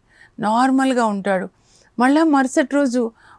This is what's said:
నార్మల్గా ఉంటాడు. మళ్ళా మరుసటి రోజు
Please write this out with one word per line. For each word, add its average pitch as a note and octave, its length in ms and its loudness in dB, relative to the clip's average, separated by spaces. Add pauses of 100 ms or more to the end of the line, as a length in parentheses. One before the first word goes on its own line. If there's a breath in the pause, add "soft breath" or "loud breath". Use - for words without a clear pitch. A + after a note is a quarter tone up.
(400 soft breath)
నార్మల్గా B3+ 640 0
ఉంటాడు. G3 440 -4 (500 soft breath)
మళ్ళా C#4 260 2
మరుసటి C#4 520 0
రోజు B3 360 -2 (260 soft breath)